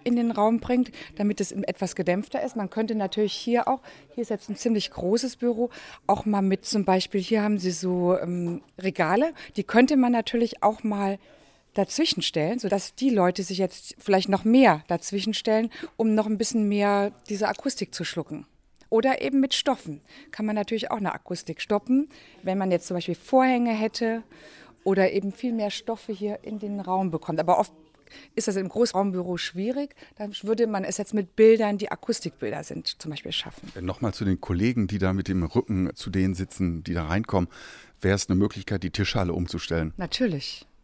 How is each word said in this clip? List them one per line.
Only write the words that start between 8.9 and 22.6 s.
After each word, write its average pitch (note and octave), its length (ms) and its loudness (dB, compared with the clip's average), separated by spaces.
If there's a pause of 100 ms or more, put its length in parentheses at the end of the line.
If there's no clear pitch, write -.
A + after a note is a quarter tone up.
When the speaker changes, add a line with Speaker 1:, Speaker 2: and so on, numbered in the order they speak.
Speaker 1:
die G3 80 -2
könnte C4+ 340 6
man B3 140 4
natürlich A#3 500 -2
auch G#3+ 220 2
mal G3+ 340 -2 (600)
dazwischen G3+ 440 0
stellen, E3+ 380 -2
sodass G3 360 -2
die C4+ 140 0
Leute F#3 340 2
sich F3+ 140 -6
jetzt - 420 -4
vielleicht F#3+ 300 2
noch G3 140 0
mehr A3 440 6
dazwischen G3 460 -4
stellen, A3 360 0 (260)
um A3 200 2
noch G#3+ 100 2
ein G#3+ 120 -2
bisschen G#3+ 300 0
mehr G3+ 440 2 (180)
diese G#3 180 -2
Akustik - 460 -4
zu - 100 -6
schlucken. - 420 -8 (440)
Oder A#3 320 2
eben C4+ 180 2
mit C4 140 2
Stoffen - 480 -2 (300)
kann G#3+ 140 -6
man G#3+ 100 -2
natürlich G#3+ 360 -2
auch - 60 -2
eine G3 160 -2
Akustik - 480 -10
stoppen, B3+ 480 0 (320)
wenn F#3+ 160 -2
man F#3+ 140 0